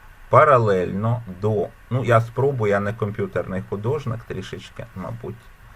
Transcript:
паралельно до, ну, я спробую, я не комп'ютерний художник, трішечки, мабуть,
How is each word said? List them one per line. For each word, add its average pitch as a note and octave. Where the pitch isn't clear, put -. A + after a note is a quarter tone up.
паралельно A2+
до, G#2
ну, B2
я A#2
спробую, B2
я G2+
не G2+
комп'ютерний F#2+
художник, A2+
трішечки, -
мабуть, A2+